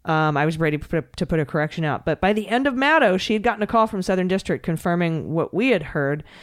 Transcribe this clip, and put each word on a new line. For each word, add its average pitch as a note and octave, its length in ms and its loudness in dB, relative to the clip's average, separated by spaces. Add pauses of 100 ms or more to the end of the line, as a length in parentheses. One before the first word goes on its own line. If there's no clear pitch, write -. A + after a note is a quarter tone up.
Um, D#3 320 2
I D3 80 2
was D#3 120 0
ready D3+ 200 0
to - 100 -10
put, - 300 -4
to E3+ 80 -2
put E3 160 0
a C#3+ 40 -2
correction D#3 380 -2
out. C#3+ 220 -4
But D#3 160 -2
by F#3+ 100 4
the G#3+ 160 -2
end B3 180 0
of C4+ 100 0
Maddow, C4+ 440 4
she - 140 -2
had G#3+ 100 0
gotten G#3+ 200 0
a G3+ 40 0
call A3 200 4
from G3+ 140 -4
Southern F#3 280 0
District F#3+ 340 -2
confirming E3 680 -2
what E3 200 -2
we A#3+ 160 2
had F3+ 140 2
heard, C#3+ 400 -2 (180)